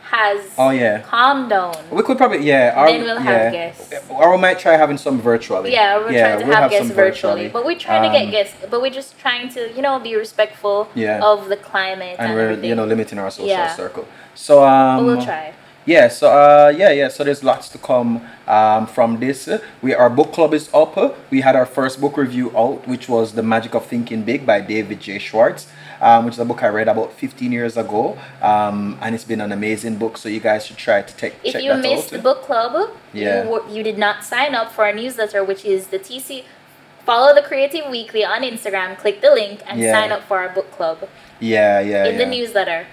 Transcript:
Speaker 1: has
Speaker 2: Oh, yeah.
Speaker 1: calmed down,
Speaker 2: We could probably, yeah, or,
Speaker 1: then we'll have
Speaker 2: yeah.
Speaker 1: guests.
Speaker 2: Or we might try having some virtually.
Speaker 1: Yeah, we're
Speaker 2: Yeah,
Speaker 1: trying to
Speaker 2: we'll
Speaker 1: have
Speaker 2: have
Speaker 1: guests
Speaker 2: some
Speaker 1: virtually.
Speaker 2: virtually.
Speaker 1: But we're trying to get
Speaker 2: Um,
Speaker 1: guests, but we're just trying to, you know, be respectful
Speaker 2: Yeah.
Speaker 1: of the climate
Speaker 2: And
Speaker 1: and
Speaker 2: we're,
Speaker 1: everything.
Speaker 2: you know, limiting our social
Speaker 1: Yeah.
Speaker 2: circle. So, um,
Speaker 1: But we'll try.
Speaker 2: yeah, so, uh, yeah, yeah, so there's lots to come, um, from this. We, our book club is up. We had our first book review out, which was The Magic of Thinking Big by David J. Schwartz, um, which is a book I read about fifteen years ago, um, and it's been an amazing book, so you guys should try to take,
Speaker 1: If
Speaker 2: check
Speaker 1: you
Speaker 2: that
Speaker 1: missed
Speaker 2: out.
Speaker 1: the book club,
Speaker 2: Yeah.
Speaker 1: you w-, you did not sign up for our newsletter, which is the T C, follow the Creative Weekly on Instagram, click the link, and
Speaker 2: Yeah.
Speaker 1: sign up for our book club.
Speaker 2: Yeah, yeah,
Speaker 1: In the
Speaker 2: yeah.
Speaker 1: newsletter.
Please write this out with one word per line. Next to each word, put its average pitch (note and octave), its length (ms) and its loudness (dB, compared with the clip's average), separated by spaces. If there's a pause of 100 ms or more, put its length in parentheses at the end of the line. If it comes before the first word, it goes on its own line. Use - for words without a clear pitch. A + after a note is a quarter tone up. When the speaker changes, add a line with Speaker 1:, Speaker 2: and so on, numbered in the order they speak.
(100)
Speaker 1:
has G#3 300 0 (180)
Speaker 2:
Oh, C3+ 120 2
yeah. A2+ 320 0
Speaker 1:
calmed B3+ 480 0
down, F3+ 260 -2 (140)
Speaker 2:
We F#3+ 120 -2
could B3 160 -2
probably, A3 260 2
yeah, C3+ 380 4
or, D#3 60 6
Speaker 1:
then D#3+ 140 2
we'll A3+ 160 -4
have - 360 0
Speaker 2:
yeah. E3+ 160 -6
Speaker 1:
guests. - 240 -18 (140)
Speaker 2:
Or E3+ 240 4
we F#3 60 4
might F#3 200 2
try E3 180 4
having C#3+ 220 2
some C3 220 -4
virtually. A2+ 520 -2
Speaker 1:
Yeah, G#3 260 2
we're A3 120 -4
Speaker 2:
Yeah, A#3 160 4
Speaker 1:
trying G#3+ 140 0
to - 60 -6
Speaker 2:
we'll A3 80 4
Speaker 1:
have A3 100 6
Speaker 2:
have A3 80 2
Speaker 1:
guests G#3 160 0
Speaker 2:
some G3 80 -4
Speaker 1:
virtually. F#3+ 360 2 (120)
Speaker 2:
virtually. - 40 -8
Speaker 1:
But A#3+ 160 -4
we're E4+ 140 -4
trying A3 320 0
to C#4+ 80 2
get G#3+ 80 0
Speaker 2:
Um, G3+ 60 -8
Speaker 1:
guests, G3+ 240 -4 (120)
but A#3+ 140 -2
we're C4 80 -2
just C4 300 -16
trying B3 300 -4
to, A#3+ 220 -10
you B3+ 100 -6
know, C4+ 180 0
be A3+ 160 -8
respectful G#3+ 760 -2
Speaker 2:
Yeah. G#3+ 280 -2
Speaker 1:
of G3+ 260 2
the G3+ 80 -2
climate F#3+ 640 -8
Speaker 2:
And A#2 100 -4
Speaker 1:
and A2 60 -4
Speaker 2:
we're, A2 160 0
Speaker 1:
everything. G#2+ 200 -6
Speaker 2:
you A#2 40 0
know, A2 120 -2
limiting A2 340 -4
our G3 100 -6
social G3 200 -8
Speaker 1:
Yeah. E3+ 260 -2
Speaker 2:
circle. - 280 -12 (300)
So, C#3+ 300 6
um, C3 340 6
Speaker 1:
But B2+ 60 0
we'll B2 200 0
try. - 280 -8 (340)
Speaker 2:
yeah, D3+ 220 8
so, - 200 0
uh, D3 480 8
yeah, F#3 140 6
yeah, C#3 180 2
so C#3 140 -8
there's C#3 220 -2
lots - 240 0
to - 100 -20
come, A#2+ 420 0 (280)
um, G#2+ 400 2
from A#2 320 0
this. C3+ 280 -6 (320)
We, B2 140 -2
our B2 160 6
book C#3+ 220 0
club D#3 220 2
is D3 200 -4
up. F3 420 2 (140)
We C3+ 120 0
had C3 120 4
our B2+ 120 2
first C3+ 340 -4
book C#3+ 160 -2
review B2 400 -2
out, C#3 320 -2
which B2+ 200 -8
was A2+ 260 0
The A2+ 100 -4
Magic A2+ 300 -2
of A2+ 120 -4
Thinking A#2 360 -6
Big C3 220 -4
by G#2+ 160 2
David G#2 400 -6
J. G2 200 -10
Schwartz, - 480 0 (340)
um, A#2 220 6
which A#2 100 -6
is A#2 60 -12
a A#2 60 -2
book A#2+ 160 -6
I A#2 60 0
read G#2+ 200 0
about A2 240 -2
fifteen B2 400 -8
years A#2+ 240 -4
ago, A2 400 -4 (240)
um, G#2 600 0
and A2+ 120 -6
it's A2+ 100 -10
been A2 180 -6
an G#2 100 -6
amazing G#2+ 440 -4
book, A2 200 -6
so G#2+ 140 -12
you G#2+ 100 -6
guys G#2+ 240 -2
should - 140 -18
try G2+ 240 0
to - 120 -18
take, - 200 -10 (100)
Speaker 1:
If B3+ 80 -4
Speaker 2:
check C4 100 -6
Speaker 1:
you C#4 120 -2
Speaker 2:
that C4 80 -2
Speaker 1:
missed C#4+ 240 -2
Speaker 2:
out. - 60 -16
Speaker 1:
the A#3+ 80 -10
book C4 220 -2
club, A#3+ 300 -4 (400)
Speaker 2:
Yeah. G3+ 320 -2
Speaker 1:
you A3 60 -6
w-, A3 120 -4 (140)
you A3 60 -8
did G#3 160 -6
not G#3 260 -2
sign C4 300 -4
up A3+ 180 -4
for G#3+ 140 0
our G#3 80 -2
newsletter, A3 500 -4
which G3 220 -6
is F#3+ 220 -2
the F#3+ 100 -8
T B3 200 -14
C, C4 260 -14 (600)
follow C4 300 4
the C#4+ 80 6
Creative C#4+ 480 -4
Weekly A3+ 340 -4
on G#3 180 -4
Instagram, G3 540 -6
click G3+ 240 -4
the C#4 100 6
link, G#3 380 0
and A3 100 -8
Speaker 2:
Yeah. A3+ 140 0
Speaker 1:
sign G#3+ 180 0
up G#3 160 -4
for G3 120 -2
our F3+ 100 -6
book F#3+ 260 -6
club. D#3+ 240 -6 (400)
Speaker 2:
Yeah, G#2+ 420 2
yeah, G2+ 260 0
Speaker 1:
In - 100 0
the A#3+ 80 0
Speaker 2:
yeah. B3+ 60 -4
Speaker 1:
newsletter. G3 640 -4